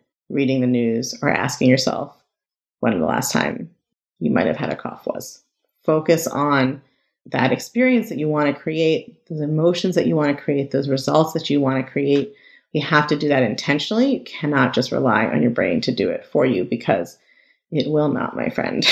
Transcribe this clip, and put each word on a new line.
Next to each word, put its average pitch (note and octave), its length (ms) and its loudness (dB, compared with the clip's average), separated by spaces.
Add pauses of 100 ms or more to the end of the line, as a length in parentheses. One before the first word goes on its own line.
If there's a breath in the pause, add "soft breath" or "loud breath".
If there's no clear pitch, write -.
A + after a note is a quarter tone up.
(300)
reading C3+ 320 0
the B2+ 60 2
news A#2+ 540 0
or C#3+ 80 0
asking C3 400 0
yourself - 460 0 (640)
when A2+ 180 0
the D#2 80 0
last - 280 -2
time - 360 -2 (500)
you E3 120 -2
might F2+ 160 2
have D#2 80 0
had - 160 -6
a - 60 -6
cough - 280 -14
was. - 380 -10 (400)
Focus D#3 440 2
on C3+ 540 0 (460)
that B2+ 240 0
experience A#3+ 580 0
that D3+ 100 -8
you D3+ 80 -2
want D3 260 0
to - 80 -12
create, D#3+ 680 -2
those D#3 140 -8
emotions E3+ 540 0
that E3+ 120 2
you E3 80 2
want D3 200 2
to - 80 -12
create, C#3 280 -2
those C#3 180 0
results C#3+ 440 2
that - 160 -4
you C#3+ 100 2
want C3 240 0
to - 80 -16
create. C#3 420 0 (400 loud breath)
You D3+ 80 0
have D3 260 2
to D3+ 100 0
do D3 120 -2
that C3+ 140 4
intentionally. D3+ 680 0
You - 100 -4
cannot C#3+ 500 0
just - 180 -2
rely A2+ 340 2
on - 160 0
your A#2+ 100 4
brain F2 300 0
to B2+ 100 -2
do F#2 180 0
it - 160 -6
for C#3+ 200 0
you, G#2+ 200 0
because - 520 -2 (540 soft breath)
it D3 180 -2
will D3+ 200 2
not, - 260 -4
my - 140 -4
friend. - 420 -4